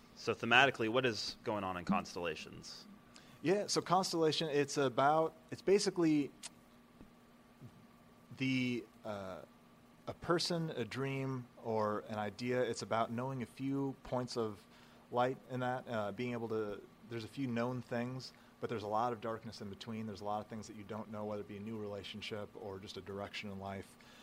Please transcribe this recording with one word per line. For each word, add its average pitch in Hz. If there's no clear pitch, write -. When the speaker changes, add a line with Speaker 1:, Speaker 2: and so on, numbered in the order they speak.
Speaker 1:
So. -
Speaker 2:
So 113
thematically, 120
what 127
is 110
going 104
on 92
in 87
Constellations? 85
Speaker 1:
Yeah, 190
so -
Constellation, 170
it's 143
about, 143
it's -
basically 170
the, 127
uh, 98
a -
person, 165
a 123
dream, 135
or 107
an 110
idea. 123
It's 117
about 113
knowing 127
a 107
few 135
points 123
of 107
light 123
in 127
that, 127
uh, 107
being 123
able 117
to, 107
there's 117
a 104
few 139
known 120
things, 123
but 120
there's 110
a 104
lot 113
of 107
darkness 113
in 107
between. 110
There's 98
a -
lot 104
of 104
things 107
that 110
you 104
don't 107
know, 107
whether 104
it 101
be 104
a 98
new 113
relationship 104
or 98
just 101
a 95
direction 98
in 95
life. 98